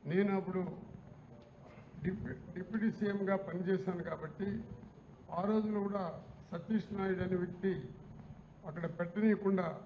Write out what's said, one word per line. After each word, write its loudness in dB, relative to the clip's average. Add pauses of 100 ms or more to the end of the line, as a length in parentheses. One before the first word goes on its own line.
నేను 4
అప్పుడు 0 (1400)
డిప్యూ-, -4
డిప్యూటీ 0
సీఎంగా 2
పనిచేశాను 0
కాబట్టి -4 (920)
ఆ 2
రోజున 4
కూడా 0 (480)
సతీష్ 0
నాయుడు 2
అనే 2
వ్యక్తి 2 (960)
అక్కడ -6
పెట్టనీయకుండా 4